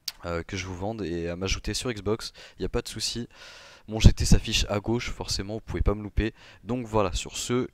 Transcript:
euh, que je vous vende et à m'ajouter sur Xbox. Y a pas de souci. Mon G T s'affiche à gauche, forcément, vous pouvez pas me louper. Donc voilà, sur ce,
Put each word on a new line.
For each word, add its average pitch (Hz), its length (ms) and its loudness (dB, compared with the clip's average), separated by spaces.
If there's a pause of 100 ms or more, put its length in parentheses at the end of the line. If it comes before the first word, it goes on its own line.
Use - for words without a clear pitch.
(240)
euh, 85 180 -4
que 98 140 -8
je 92 100 -6
vous 92 100 -8
vende 104 260 -6
et 85 260 -4
à 85 80 -6
m'ajouter 92 360 -2
sur 123 200 -4
Xbox. 104 400 -4 (260)
Y 92 60 -4
a 90 40 -4
pas 120 140 -2
de - 60 -16
souci. - 400 -6 (580)
Mon 107 140 -4
G - 120 12
T - 140 0
s'affiche 107 420 6
à 101 120 0
gauche, 113 300 0
forcément, 98 440 -6
vous 113 60 -8
pouvez - 200 -4
pas 104 140 4
me 107 80 -4
louper. 104 320 -2 (300)
Donc 120 220 -4
voilà, 107 280 2
sur - 240 -6
ce, 123 360 0